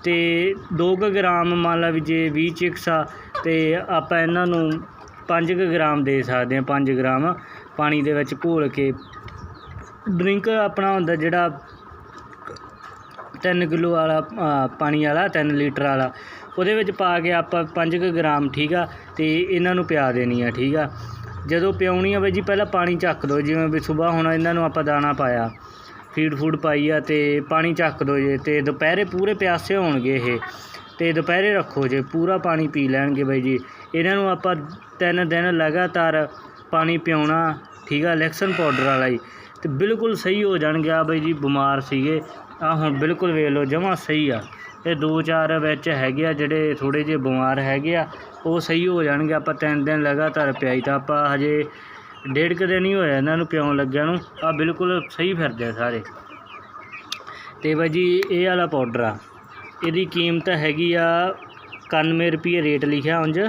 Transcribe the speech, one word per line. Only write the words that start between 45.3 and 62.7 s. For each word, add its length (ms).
ਵਿੱਚ 300
ਹੈਗੇ 380
ਆ 60
ਜਿਹੜੇ 420
ਥੋੜ੍ਹੇ 280
ਜਿਹੇ 140
ਬਿਮਾਰ 420
ਹੈਗੇ 380
ਆ, 100
ਉਹ 140
ਸਹੀ 260
ਹੋ 160
ਜਾਣਗੇ। 320
ਆਪਾਂ 200
ਤਿੰਨ 300
ਦਿਨ 180
ਲਗਾਤਾਰ 500
ਪਿਆਈ 280
ਤਾਂ 140
ਆਪਾਂ 400
ਹਜੇ 300
ਡੇਢ 260
ਕੁ 80
ਦਿਨ 180
ਹੀ 100
ਹੋਇਆ 220
ਇਹਨਾਂ 200
ਨੂੰ 100
ਪਿਆਉਣ 300
ਲੱਗਿਆਂ 300
ਨੂੰ, 120
ਆ 80
ਬਿਲਕੁਲ 580
ਸਹੀ 240
ਫਿਰਦੇ 300
ਆ 80
ਸਾਰੇ। 300
ਤੇ 120
ਬਾਈ 140
ਜੀ 420
ਇਹ 180
ਵਾਲਾ 180
ਪਾਊਡਰ 340
ਆ, 160
ਇਹਦੀ 180
ਕੀਮਤ 440
ਹੈਗੀ 440
ਆ 420
ਇਕਾਨਵੇਂ 560
ਰੁਪਈਏ 300
ਰੇਟ 220